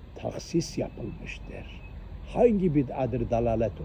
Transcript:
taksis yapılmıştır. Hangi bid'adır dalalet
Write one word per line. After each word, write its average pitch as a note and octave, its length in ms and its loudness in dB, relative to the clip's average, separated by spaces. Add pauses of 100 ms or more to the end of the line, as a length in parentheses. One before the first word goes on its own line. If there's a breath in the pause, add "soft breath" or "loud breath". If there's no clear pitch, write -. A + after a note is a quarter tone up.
(140)
taksis - 640 -4
yapılmıştır. - 1000 -8 (480)
Hangi F#3+ 460 6
bid'adır B2+ 560 2
dalalet A2+ 540 2